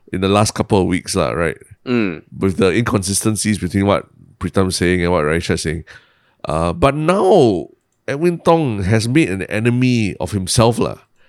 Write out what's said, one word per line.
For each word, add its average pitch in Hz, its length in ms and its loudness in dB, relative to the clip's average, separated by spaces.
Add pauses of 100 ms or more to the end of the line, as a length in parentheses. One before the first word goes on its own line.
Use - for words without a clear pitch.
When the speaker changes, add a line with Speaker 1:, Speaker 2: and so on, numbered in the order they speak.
(120)
Speaker 1:
in 92 100 -4
the 95 80 2
last 104 260 2
couple 101 260 0
of 90 60 2
weeks, 92 280 -4
lah, 80 140 0
right? 78 280 -2 (280)
Speaker 2:
Mm. 107 380 -2 (160)
Speaker 1:
With 98 180 0
the 95 140 2
inconsistencies 104 880 -2
between 98 260 -2
what 95 220 0 (320)
Pritam's 95 380 -2
saying 90 260 2
and 87 80 0
what 82 140 2
Raisha's 82 360 -2
saying. 80 220 -4 (640)
Uh, 82 260 -2
but 135 240 0
now, 156 720 2 (400)
Edwin 165 320 -2
Tong 151 440 2
has 110 260 0
made 131 200 2
an 95 140 -4
enemy 120 760 0
of - 140 -6
himself, 110 480 2
lah. - 160 -2 (340)